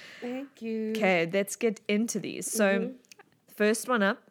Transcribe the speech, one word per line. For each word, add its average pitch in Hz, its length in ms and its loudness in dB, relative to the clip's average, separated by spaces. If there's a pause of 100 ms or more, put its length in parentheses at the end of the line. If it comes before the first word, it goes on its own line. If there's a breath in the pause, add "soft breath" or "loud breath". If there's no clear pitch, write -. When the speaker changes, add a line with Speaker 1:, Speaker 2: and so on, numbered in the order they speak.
(220 loud breath)
Speaker 1:
Thank 254 400 -10
you. 220 340 -4
Speaker 2:
Okay, 185 340 4
let's 196 260 -2
get 220 320 -2
into 208 300 0
these. - 320 -6
So, 214 160 2
Speaker 1:
Mm-hmm. 240 260 2 (640)
Speaker 2:
first 214 320 2
one 240 160 2
up, 202 280 2